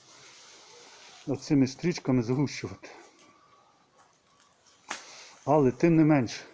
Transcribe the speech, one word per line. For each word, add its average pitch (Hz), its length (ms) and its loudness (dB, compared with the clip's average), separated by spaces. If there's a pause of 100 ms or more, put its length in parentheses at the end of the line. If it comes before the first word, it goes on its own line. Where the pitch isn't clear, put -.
(1300)
оцими 135 400 0
стрічками 131 560 -4
згущувати. 127 680 -6 (2500)
Але 139 260 4
тим 170 260 2
не 160 80 6
менше, 143 500 0